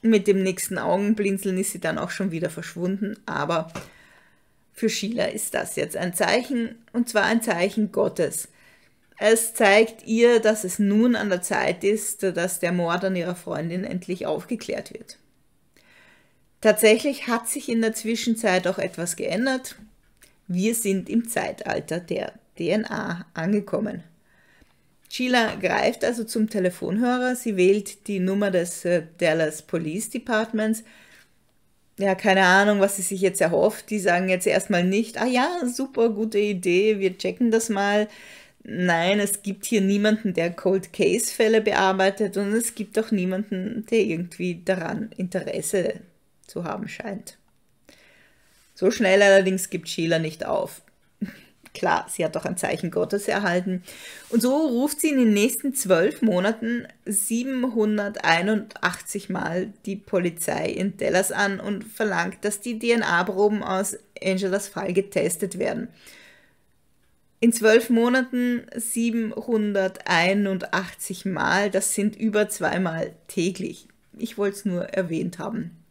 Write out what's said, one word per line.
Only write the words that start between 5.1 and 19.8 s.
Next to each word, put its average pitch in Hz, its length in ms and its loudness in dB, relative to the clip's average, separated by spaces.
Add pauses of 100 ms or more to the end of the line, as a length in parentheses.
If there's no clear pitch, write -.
ist - 280 -6
das - 220 -4
jetzt 170 200 -4
ein 180 180 -4
Zeichen, 233 640 0 (160)
und 240 160 0
zwar 208 160 2
ein 226 180 2
Zeichen 196 500 0
Gottes. - 560 -2 (680)
Es 226 340 4
zeigt 220 540 4
ihr, 233 340 6
dass 220 240 2
es 180 140 -6
nun 214 380 4
an 208 120 -2
der 180 140 0
Zeit - 420 -2
ist, 214 380 0
dass 180 380 -2
der 175 120 0
Mord 175 320 0
an 190 100 -2
ihrer 175 200 -4
Freundin 170 500 -6
endlich - 400 -6
aufgeklärt - 680 -6
wird. - 240 -18 (1400)
Tatsächlich 226 640 4
hat 233 200 -2
sich - 220 -6
in 226 140 0
der 220 100 0
Zwischenzeit 220 720 0
auch 185 120 -2
etwas 180 380 -6
geändert. 262 600 -2 (720)